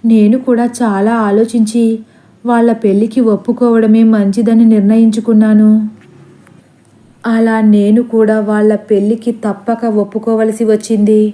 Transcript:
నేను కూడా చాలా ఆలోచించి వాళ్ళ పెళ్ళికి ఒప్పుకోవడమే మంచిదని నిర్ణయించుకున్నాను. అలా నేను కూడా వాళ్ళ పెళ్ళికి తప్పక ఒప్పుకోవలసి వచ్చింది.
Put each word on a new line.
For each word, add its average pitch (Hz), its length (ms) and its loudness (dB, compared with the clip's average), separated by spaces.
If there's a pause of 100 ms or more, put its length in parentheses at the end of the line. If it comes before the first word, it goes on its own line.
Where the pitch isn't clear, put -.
నేను 226 340 2
కూడా 240 280 -2
చాలా 220 480 -2
ఆలోచించి 226 680 -2 (640)
వాళ్ళ 233 260 0
పెళ్ళికి 220 480 -2
ఒప్పుకోవడమే 226 840 0
మంచిదని 220 640 2
నిర్ణయించుకున్నాను. 214 1040 2 (1600)
అలా 226 340 0
నేను 214 420 2
కూడా 220 380 0
వాళ్ళ 214 360 0
పెళ్ళికి 214 560 -2
తప్పక 226 520 -6
ఒప్పుకోవలసి 220 800 -4
వచ్చింది. 214 580 0 (120)